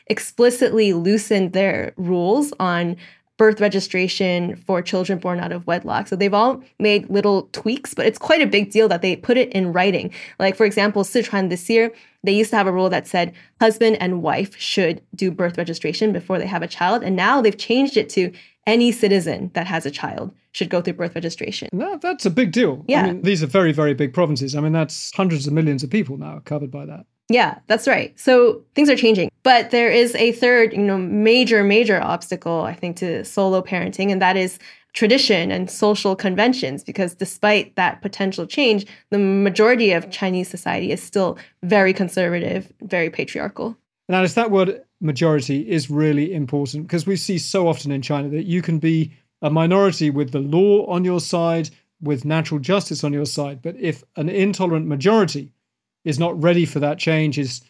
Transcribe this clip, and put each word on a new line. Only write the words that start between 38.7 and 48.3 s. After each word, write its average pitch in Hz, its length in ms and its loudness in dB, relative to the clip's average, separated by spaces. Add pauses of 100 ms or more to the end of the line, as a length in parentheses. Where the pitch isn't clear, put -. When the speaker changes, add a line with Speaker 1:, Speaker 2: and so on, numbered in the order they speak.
Speaker 1:
the 202 80 0
majority 202 760 4
of 170 180 -2
Chinese 185 380 -4
society 175 440 -4
is 175 100 -6
still - 340 -2 (260)
very 190 300 4
conservative, 180 800 -2 (100)
very 175 280 -2
patriarchal. - 640 -8 (300)
Speaker 2:
And 180 100 0
Alice, 185 180 2
that 233 160 2
word 190 320 0 (180)
majority 151 680 0
is 151 220 -2
really 151 420 0
important, 147 540 -6
because 170 200 -4
we 196 100 -2
see 180 220 -4
so 180 280 -2
often 147 240 -2
in 135 120 -4
China 143 260 -4
that 156 160 -6